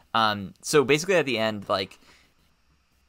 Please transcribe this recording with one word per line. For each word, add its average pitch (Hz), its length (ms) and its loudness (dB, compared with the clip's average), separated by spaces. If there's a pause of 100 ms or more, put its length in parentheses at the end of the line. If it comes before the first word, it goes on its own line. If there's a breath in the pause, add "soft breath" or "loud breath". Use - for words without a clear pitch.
(140 soft breath)
Um, 104 480 -2
so 151 200 4
basically 151 340 2
at 147 100 0
the 120 120 -4
end, 107 300 -4
like, 98 300 -4 (1080 soft breath)